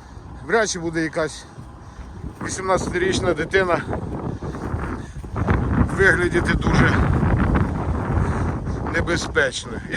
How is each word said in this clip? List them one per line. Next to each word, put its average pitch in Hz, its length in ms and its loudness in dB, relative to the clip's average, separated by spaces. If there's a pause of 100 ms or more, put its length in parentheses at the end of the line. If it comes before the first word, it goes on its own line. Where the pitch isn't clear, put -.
(480)
вряд 208 220 2
чи 185 100 -4
буде 165 220 -2
якась 156 440 -2 (1000)
вісімнадцятирічна 180 880 0
дитина 165 480 2 (2250)
виглядіти 175 560 4
дуже 160 400 4 (2000)
небезпечно. 156 800 0 (260)